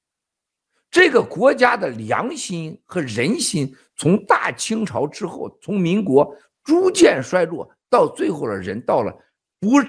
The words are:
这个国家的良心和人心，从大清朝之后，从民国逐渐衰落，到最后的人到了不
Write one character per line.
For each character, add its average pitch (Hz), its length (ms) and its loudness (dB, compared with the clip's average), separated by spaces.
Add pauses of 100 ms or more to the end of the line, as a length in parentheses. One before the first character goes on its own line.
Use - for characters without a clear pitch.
(920)
这 359 200 4
个 247 120 2
国 247 300 2
家 240 240 2
的 185 140 -4
良 120 440 -4
心 165 520 -10
和 180 160 -6
人 127 360 -2
心， 147 380 -4 (200)
从 196 280 2
大 - 260 -2
清 220 360 -6
朝 139 200 -4
之 151 200 -10
后， - 340 -10
从 208 180 -6
民 185 240 0
国 143 320 4 (300)
逐 359 260 2
渐 - 320 4
衰 180 220 0
落， 165 260 -10 (200)
到 185 180 4
最 - 220 -4
后 143 180 -6
的 104 80 -4
人 95 240 -8
到 131 220 0
了 92 120 -6 (480)
不 247 260 4